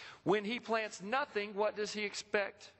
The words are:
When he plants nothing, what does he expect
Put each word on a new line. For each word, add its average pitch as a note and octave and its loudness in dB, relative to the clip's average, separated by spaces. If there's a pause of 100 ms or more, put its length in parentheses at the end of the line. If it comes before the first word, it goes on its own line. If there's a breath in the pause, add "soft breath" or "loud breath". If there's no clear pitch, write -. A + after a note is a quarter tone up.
(240 loud breath)
When G3+ 4
he A#3 0
plants A3 0
nothing, G#3 0
what G#3 2
does G#3 -2
he G#3+ -2
expect - -2